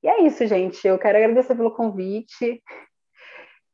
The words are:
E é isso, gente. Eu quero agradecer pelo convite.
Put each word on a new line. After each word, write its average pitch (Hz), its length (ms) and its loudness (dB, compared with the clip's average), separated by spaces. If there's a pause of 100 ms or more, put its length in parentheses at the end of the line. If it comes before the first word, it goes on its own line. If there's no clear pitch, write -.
E 302 60 0
é 415 140 4
isso, 277 240 2
gente. 190 400 -2
Eu 190 120 2
quero 208 200 2
agradecer 240 360 2
pelo 226 200 -2
convite. 226 880 -6 (1120)